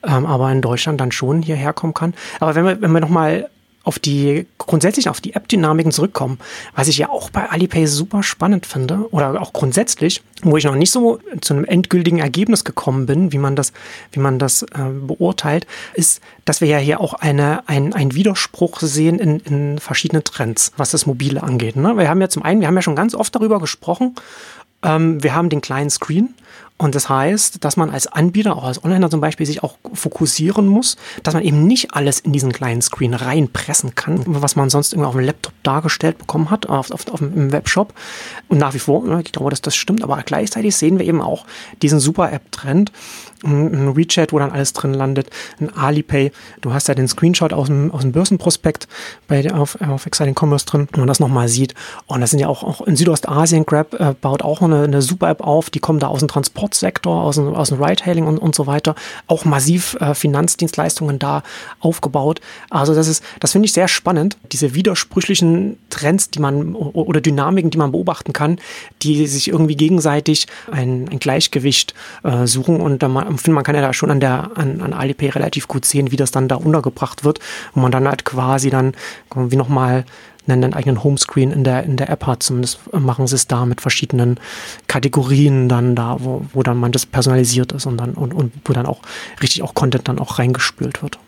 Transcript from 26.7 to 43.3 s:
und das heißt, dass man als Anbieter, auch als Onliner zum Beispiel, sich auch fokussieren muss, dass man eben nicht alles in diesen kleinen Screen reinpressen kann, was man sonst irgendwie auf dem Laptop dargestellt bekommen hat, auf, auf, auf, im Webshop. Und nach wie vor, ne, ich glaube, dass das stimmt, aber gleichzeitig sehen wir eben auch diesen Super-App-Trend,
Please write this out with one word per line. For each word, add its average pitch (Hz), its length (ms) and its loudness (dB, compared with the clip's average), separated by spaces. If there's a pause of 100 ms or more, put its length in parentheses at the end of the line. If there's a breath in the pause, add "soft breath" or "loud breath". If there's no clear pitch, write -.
und 147 180 2
das 135 120 -2
heißt, 143 560 0
dass 147 120 0
man 160 140 0
als 139 180 -4
Anbieter, 180 480 2
auch 127 80 -10
als 127 180 -6
Onliner 185 260 2
zum 156 120 0
Beispiel, 151 260 -2
sich 147 160 -4
auch - 140 -6 (180)
fokussieren 180 720 0
muss, 208 300 2 (260 loud breath)
dass 156 120 0
man 165 100 2
eben 151 220 4
nicht 247 280 2
alles 143 240 0
in - 140 -2
diesen 135 200 2
kleinen 120 300 -2
Screen 123 320 -2
reinpressen 131 800 -2
kann, 156 320 -2
was 143 300 0
man 139 120 2
sonst 143 240 0
irgendwie 151 160 0
auf 123 60 -6
dem 131 100 0
Laptop - 280 -4 (100)
dargestellt 156 560 -2
bekommen 156 320 -2
hat, 208 180 -2
auf, 135 220 -2
auf, - 180 -10
auf, 240 120 -8
im 143 320 0
Webshop. 190 400 0 (560 loud breath)
Und 156 100 4
nach 139 160 2
wie 131 60 -6
vor, 156 260 2
ne, 165 180 0
ich - 80 -12
glaube, 139 180 -2
dass 143 100 -4
das - 160 -4
stimmt, 220 260 0
aber 143 220 -2
gleichzeitig 208 500 -2
sehen 170 240 2
wir - 80 0
eben 165 140 0
auch - 260 -4 (360 loud breath)
diesen 151 180 4
Super-App-Trend, 156 880 0 (540 loud breath)